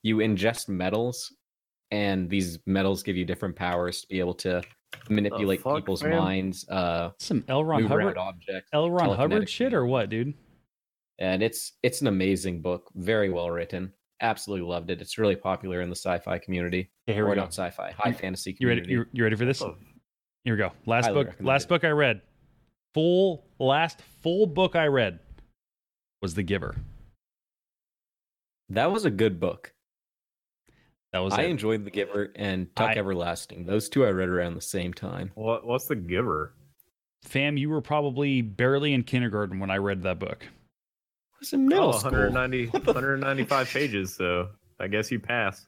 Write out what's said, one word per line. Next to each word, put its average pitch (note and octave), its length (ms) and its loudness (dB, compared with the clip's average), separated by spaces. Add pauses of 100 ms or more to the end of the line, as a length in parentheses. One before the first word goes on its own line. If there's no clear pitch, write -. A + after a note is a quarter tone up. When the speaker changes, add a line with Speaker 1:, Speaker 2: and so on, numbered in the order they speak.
Speaker 1:
You A2 160 2
ingest G#2+ 500 2
metals, G#2 640 -4 (580)
and G2 380 0
these F2+ 360 -2
metals F#2+ 380 0
give F#2 140 -4
you F2+ 80 -2
different F2+ 320 -6
powers F2 460 -2
to - 40 -20
be F#2 140 -4
able F2+ 140 -2
to F2+ 260 -2 (480)
manipulate G2+ 520 0
Speaker 2:
fuck, C#3 140 0
Speaker 1:
people's F#2+ 260 -4
Speaker 2:
man? D#3+ 160 0
Speaker 1:
minds, F#2+ 520 -2
uh, E2+ 500 -2
Speaker 3:
Some - 300 -2
L. C#3 160 2
Ron D3+ 160 2
Speaker 1:
move G#2+ 100 2
Speaker 3:
Hubbard, G#2 140 4
Speaker 1:
around F#2+ 120 -2
objects, F#2 540 -8
Speaker 3:
L. D#3 180 2
Ron E3+ 260 2
Hubbard E3+ 280 2
Speaker 1:
telekinetic F#3 60 -4
Speaker 3:
shit, A#3+ 240 0
or C3+ 120 2
what, A#2+ 240 2
dude? A#2+ 240 -2 (880)
Speaker 1:
And F#2 240 2
it's, - 300 -2 (100)
it's B2+ 180 0
an C3+ 60 2
amazing F#2 540 2
book, F2 340 -4
very G2+ 340 2
well F2 200 -2
written. F2+ 440 -6 (280)
Absolutely G2+ 460 -2
loved F2 240 -4
it. E2+ 100 -4
It's - 160 -10
really G#2 180 4
popular F#2 460 -4
in F2+ 80 -4
the F2 60 -6
sci-fi F2+ 440 -2
community. F#2 500 -2 (180)
Speaker 3:
Okay, G#2+ 80 0
here G#2 100 2
we G2+ 60 4
Speaker 1:
Or G2 40 4
Speaker 3:
go. G2 60 2
Speaker 1:
not F2 120 -6
sci-fi, F#2 440 -6
high G#2+ 120 0
Speaker 3:
You, A#2+ 60 0
Speaker 1:
fantasy F#2+ 440 -8
Speaker 3:
you B2+ 80 2
ready, A#2+ 140 4
Speaker 1:
community. A#2 300 -2
Speaker 3:
you, - 80 -6
you A#2 40 4
ready A2 120 4
for A#2 100 0
this? B2+ 160 0
Speaker 2:
Oh. E2+ 140 -6 (680)
Speaker 3:
Here A#2+ 100 0
we G#2 40 2
go. F#2+ 140 2 (140)
Last A#2 200 4
Speaker 1:
Highly G#2 100 2
Speaker 3:
book, C#3+ 120 2
Speaker 1:
recommend - 200 -6
Speaker 3:
last C3+ 160 4
Speaker 1:
it. - 60 -12
Speaker 3:
book E3+ 140 2
I E3 60 2
read. C#3 320 2 (720)
Full, F3 520 2 (140)
last C#3+ 420 2 (220)
full F#3 220 4
book F3+ 300 2
I D#3+ 120 6
read A2+ 320 4 (1000)
was F2 140 -4
The G#2 80 0
Giver. F#2 320 -2 (1900)
Speaker 1:
That C3+ 220 4
was G#3+ 140 0
a C3 60 6
good G2 280 2
book. - 340 -4 (1400)
Speaker 3:
That F#2 60 0
was F#2+ 140 0
Speaker 1:
I B2+ 100 2
Speaker 3:
it. F3 60 0
Speaker 1:
enjoyed G#2+ 360 -2
The G2+ 60 -12
Giver G#2 440 -2
and F#2 400 -4
Tuck A2+ 160 2
Speaker 3:
I - 40 0
Speaker 1:
Everlasting. F2+ 720 -4
Those G#2 240 0
two C3+ 160 4
I G#2+ 40 4
read F#2 200 2
around F2 260 0
the F2 60 -10
same F2+ 320 -4
time. F#2 420 -8
Speaker 2:
What, A2 300 -2
what's B2+ 200 -2
The D3 100 -2
Giver? F2+ 580 -2 (720)
Speaker 3:
Fam, C#3+ 340 0
you D3 120 -2
were D3+ 120 -2
probably C#3 600 0
barely C3 520 0
in B2 100 2
kindergarten G#2 560 -2
when F#2+ 120 -4
I G2 60 0
read G2 260 -2
that F#2 160 -2
book. - 280 -8
Speaker 1:
I - 920 -20
was - 140 -8
in C4+ 140 4
middle F4+ 220 6
Speaker 2:
Oh, - 20 4
Speaker 1:
school. C3 200 0
Speaker 2:
hundred B2+ 220 4
ninety, B2+ 340 0
Speaker 1:
What F#4 180 -2
the A#3 80 4
Speaker 2:
hundred C3+ 260 0
ninety-five C3+ 500 2
pages, G#2+ 460 -2
so F2+ 340 0 (300)
I G2 80 -4
guess G#2 240 -2
you A#2 80 -2
pass. A2 480 -2